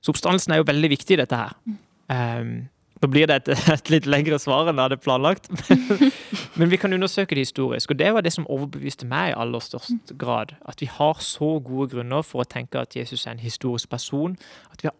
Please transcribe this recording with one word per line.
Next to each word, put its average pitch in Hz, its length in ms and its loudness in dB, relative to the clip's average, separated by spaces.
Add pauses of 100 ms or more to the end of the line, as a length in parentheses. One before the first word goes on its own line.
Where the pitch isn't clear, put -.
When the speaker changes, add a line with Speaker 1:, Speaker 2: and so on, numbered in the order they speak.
Speaker 1:
Så - 120 0
oppstandelsen 175 400 2
er 156 100 4
jo 147 80 2
veldig 151 200 2
viktig 143 240 2
i - 20 6
dette 127 200 0
her. 110 160 -6 (140)
Speaker 2:
Mm. 214 120 -8 (300)
Speaker 1:
Ehm, 117 600 -4 (340)
nå 143 80 2
blir 147 160 6
det 147 100 4
et, 131 120 -2
<laughs> 139 260 2
et - 160 -4
litt 156 160 4
lengre 147 320 2
svar 143 300 2
enn 156 100 0
jeg 131 60 2
hadde 131 180 0
planlagt, 139 480 2
<laughs> - 180 -8
men, 262 440 6 (440)
men 170 140 4
vi 185 60 4
kan 190 180 -2
undersøke 185 400 -2
det 135 140 2
historisk, 123 420 -4
og 139 80 0
det 175 160 2
var 220 80 4
det 170 100 0
som 165 140 -4
overbeviste 139 600 -6
meg 147 260 -2
i - 40 -4
aller 117 240 -4
størst - 300 -12
Speaker 2:
Mm. 226 280 -6
Speaker 1:
grad, 120 360 -2 (120)
at - 140 -16
vi 147 60 -6
har 151 320 0
så 156 400 -2
gode 131 320 -4
grunner 123 320 -4
for 127 220 -4
å - 40 -6
tenke 123 300 -8
at 123 180 -8
Jesus 120 300 -8
er 117 60 -10
en 117 100 -12
historisk 120 480 -6
person, 147 460 -4 (360)
at - 100 -14
vi 156 100 -4
har - 80 -20